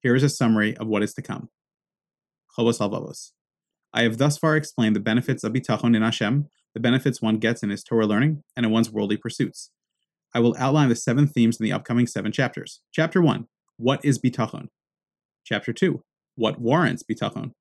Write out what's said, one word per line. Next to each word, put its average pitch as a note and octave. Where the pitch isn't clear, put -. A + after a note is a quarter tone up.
Here B2
is C3
a C#3+
summary A2
of A2
what G#2+
is G#2
to -
come. -
Chovos A#2
HaLevavos. -
I A#2
have A2+
thus D3
far D#3
explained A2+
the G2
benefits A#2
of A2
Bitachon A#2
in A2
Hashem, A2+
the A#2+
benefits B2+
one A2
gets A2+
in G#2
his G2+
Torah A2+
learning, C#3
and A#2+
in A2
one's A2+
worldly G#2+
pursuits. -
I A#2+
will A#2
outline C3+
the A#2
seven B2+
themes A2+
in A2+
the G#2+
upcoming A#2
seven G#2
chapters. -
Chapter D#3+
one, A#2
what C3
is C3+
Bitachon? -
Chapter A2+
two, E3
what A2
warrants B2
Bitachon? -